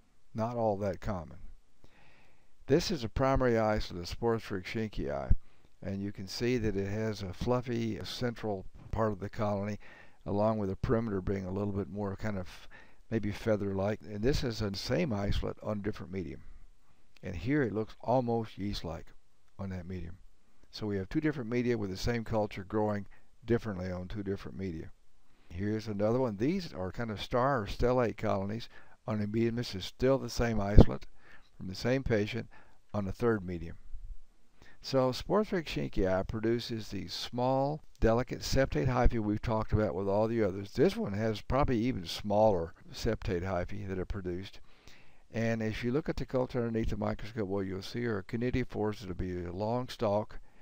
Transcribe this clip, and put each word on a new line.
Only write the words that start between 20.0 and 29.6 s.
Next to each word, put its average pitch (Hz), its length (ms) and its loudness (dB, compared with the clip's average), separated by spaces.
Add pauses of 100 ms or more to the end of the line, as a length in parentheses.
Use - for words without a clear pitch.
So - 160 -4
we 101 100 0
have 95 120 -2
two 156 120 0
different 147 280 0
media 120 280 2
with 101 140 -2
the 95 60 -6
same 117 260 0
culture 107 400 0
growing 104 420 2 (400)
differently 101 460 2
on 90 160 -4
two 104 160 -4
different 95 340 -4
media. 82 340 -4 (580)
Here's 104 380 -2
another 107 320 2
one. 117 180 0
These 170 360 0
are 92 180 -4
kind 117 200 -4
of 101 100 -4
star 131 400 2
or 101 40 -2
stellate 123 520 4
colonies 101 520 0 (380)
on 107 140 2
a 104 60 0
medium. 113 280 2
This 117 200 -4